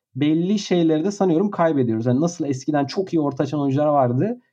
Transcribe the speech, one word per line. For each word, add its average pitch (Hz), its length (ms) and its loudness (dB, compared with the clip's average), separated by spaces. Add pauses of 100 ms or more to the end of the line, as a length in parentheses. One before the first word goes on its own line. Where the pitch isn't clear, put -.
(160)
belli 165 440 0
şeyleri 165 440 2
de 202 80 0
sanıyorum 196 400 0
kaybediyoruz. 127 540 0
Yani 127 160 2
nasıl 170 240 -2
eskiden 139 400 -2
çok 190 280 -6
iyi 165 60 2
orta 143 240 -2
açan 147 160 -4
oyuncular 143 280 0
vardı, 143 540 0 (120)